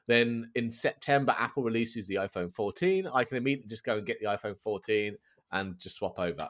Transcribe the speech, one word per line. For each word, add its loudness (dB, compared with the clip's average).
then 4
in 0
September, 2
Apple 0
releases 0
the -2
iPhone -2
fourteen. 0
I 4
can -6
immediately -2
just -12
go 0
and -4
get -4
the -2
iPhone -2
fourteen, 0
and -4
just -12
swap -4
over. -2